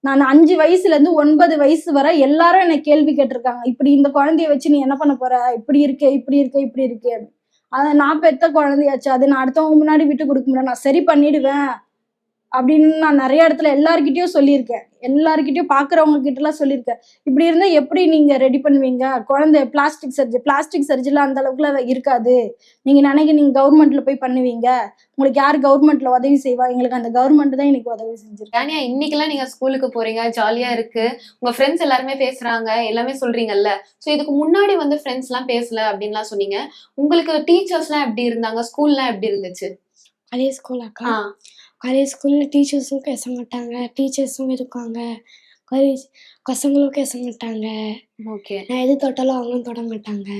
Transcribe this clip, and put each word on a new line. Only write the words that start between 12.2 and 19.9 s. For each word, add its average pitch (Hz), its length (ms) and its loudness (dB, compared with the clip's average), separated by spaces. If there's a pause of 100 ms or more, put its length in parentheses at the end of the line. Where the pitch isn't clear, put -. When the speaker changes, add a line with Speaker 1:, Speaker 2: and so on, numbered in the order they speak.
Speaker 1:
அப்படின்னு 311 400 4
நான் 311 180 2
நிறைய 277 320 4
இடத்துல 311 200 0
எல்லார்கிட்டயும் 311 680 2
சொல்லியிருக்கேன். 277 480 2 (200)
எல்லார்கிட்டயும், 302 680 0
பாக்குறவங்க 294 520 2
கிட்ட 269 200 -4
எல்லாம் 302 180 -2
சொல்லியிருக்கேன். 269 360 -2 (280)
"இப்படி 285 220 2
இருந்தா 339 200 2
எப்படி 349 400 0
நீங்க 294 320 4
ரெடி 262 200 2
பண்ணுவீங்க? 262 680 0
குழந்தை 285 460 2
பிளாஸ்டிக் 294 480 -4